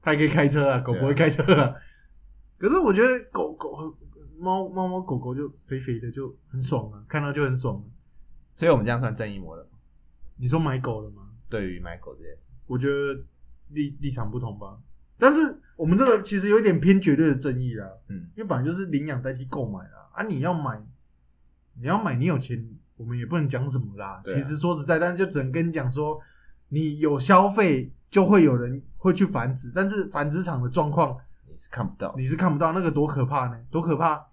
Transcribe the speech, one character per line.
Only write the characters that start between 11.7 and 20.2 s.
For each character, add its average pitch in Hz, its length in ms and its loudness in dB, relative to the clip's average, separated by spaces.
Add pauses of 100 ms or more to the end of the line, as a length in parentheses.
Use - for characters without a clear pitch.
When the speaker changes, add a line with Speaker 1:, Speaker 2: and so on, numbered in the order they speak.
Speaker 2:
买 87 160 -10
狗 67 180 -18
这 80 80 -20
些。 82 60 -12 (360)
Speaker 1:
我 127 120 -4
觉 135 100 0
得 139 340 -2 (500)
立， 143 280 -6
立 139 100 -4
场 113 220 -4
不 120 80 -6
同 110 180 -8
吧。 101 200 -16 (420)
但 285 160 8
是 311 260 0 (140)
我 160 100 -4
们 180 120 4
这 262 80 6
个 226 160 6
其 202 180 -4
实 196 80 -2
有 208 100 6
一 233 40 6
点 185 180 4
偏 190 200 8
绝 170 140 4
对 156 140 4
的 139 80 4
正 131 260 -2
义 123 140 -4
啦。 101 100 -10 (220)
Speaker 2:
嗯。 90 180 -12 (120)
Speaker 1:
因 220 40 -10
为 220 40 -6
本 160 120 -2
来 127 80 -2
就 160 60 0
是 185 140 -4
领 147 200 -4
养 135 160 -6
代 131 120 -6
替 127 120 -10
购 127 240 -6
买 95 100 -8
啦。 - 340 -20
啊， - 100 -6